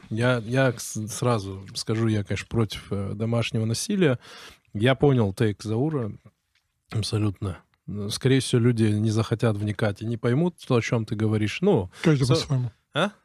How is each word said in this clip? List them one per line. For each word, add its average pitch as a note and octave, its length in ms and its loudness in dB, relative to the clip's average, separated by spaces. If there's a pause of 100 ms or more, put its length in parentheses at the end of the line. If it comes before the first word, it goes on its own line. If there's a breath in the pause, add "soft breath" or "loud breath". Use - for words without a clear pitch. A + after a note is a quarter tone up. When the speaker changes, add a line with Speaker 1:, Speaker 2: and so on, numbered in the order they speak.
Speaker 1:
Я, A#2+ 360 0
я B2+ 260 2
к-, C3 80 -10
с-, - 280 -8
сразу G2 580 -2 (100)
скажу, A2+ 320 -2
я, G#2+ 160 0
конечно, - 260 -6
против, - 420 -2
э, G2+ 240 -6
домашнего A2+ 500 -2
насилия. C3+ 520 0 (560 loud breath)
Я A#2+ 220 4
понял B2 380 4
тейк G#2+ 300 0
Заура A#2 480 -4 (800)
абсолютно. G#2 640 -2 (520)
Скорее C3 300 2
всего, B2 220 2
люди A#2 220 4
не G#2+ 280 2
захотят A2 460 0
вникать G#2 440 -2
и A2 40 -6
не A#2 120 -4
поймут C#3+ 380 0 (100)
то, C3 100 2
о A#2 60 4
чем A2+ 240 0
ты G#2+ 100 -6
говоришь. G#2+ 460 0
Ну, D3 280 2 (120)
Speaker 2:
Каждый C#3+ 240 4
Speaker 1:
со-, B2 100 4
Speaker 2:
по-своему. B2+ 360 -2 (220)
Speaker 1:
а? F3 160 0 (160)